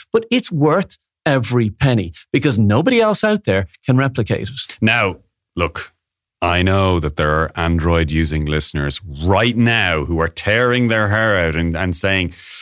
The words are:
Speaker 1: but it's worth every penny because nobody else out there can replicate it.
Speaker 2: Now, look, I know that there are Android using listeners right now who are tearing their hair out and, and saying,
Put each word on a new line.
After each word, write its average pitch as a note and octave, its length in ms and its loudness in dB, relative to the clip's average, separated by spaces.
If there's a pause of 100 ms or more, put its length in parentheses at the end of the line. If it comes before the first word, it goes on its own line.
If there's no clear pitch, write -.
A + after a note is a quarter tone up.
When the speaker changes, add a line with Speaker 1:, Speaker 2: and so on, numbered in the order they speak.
(120)
Speaker 1:
but A3+ 180 0
it's B3 220 0
worth D#3 460 0 (260)
every B2 460 0
penny G#2+ 420 0 (200)
because C#3+ 260 0
nobody D#3 420 4
else G#3+ 240 2
out G#3+ 200 0
there F#2+ 220 0 (200)
can B2 100 2
replicate B2 540 -2
it. - 300 -12
Speaker 2:
Now, A2 380 0 (380)
look, - 360 -6 (500)
I F2 200 2
know F#2+ 380 2
that D2 160 -4
there D2+ 140 0
are D#2 260 0
Android E2 540 0
using D#2 340 -2
listeners D2 560 -4 (240)
right G#2+ 320 2
now G#2+ 480 2
who E2 160 -2
are E2 80 0
tearing A#2+ 600 0
their A2 200 0
hair G#2+ 280 2
out E2 200 0
and, E2 200 -2
and F2+ 200 -2
saying, F#2+ 380 -2 (280)